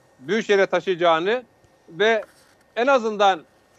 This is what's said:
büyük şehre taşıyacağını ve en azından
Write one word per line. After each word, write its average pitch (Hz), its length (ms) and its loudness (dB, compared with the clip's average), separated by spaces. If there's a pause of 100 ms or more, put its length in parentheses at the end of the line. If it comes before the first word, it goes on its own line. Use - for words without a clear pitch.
(200)
büyük 175 260 -4
şehre 196 200 2
taşıyacağını 175 800 0 (460)
ve 208 340 -2 (520)
en 233 120 -2
azından 208 540 2 (380)